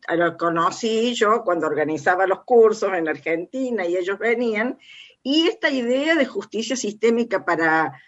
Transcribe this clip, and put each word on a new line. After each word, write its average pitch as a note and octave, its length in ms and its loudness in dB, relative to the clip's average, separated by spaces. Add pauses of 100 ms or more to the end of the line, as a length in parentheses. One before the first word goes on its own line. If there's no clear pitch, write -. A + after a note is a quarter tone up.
a E3+ 80 -2
los E3 200 0
conocí G#3 800 0
yo A3+ 280 2
cuando E3+ 220 0
organizaba D#3 600 0
los F#3 160 -2
cursos G#3+ 500 4
en E3 140 -2
Argentina F3 800 -4
y F3 100 -2
ellos F#3+ 220 -4
venían, A3+ 580 -2 (460)
y D#4 240 2
esta E4 240 -2
idea C4 440 0
de C#4 120 2
justicia A3+ 480 -6
sistémica A3+ 680 0
para, D#3+ 640 0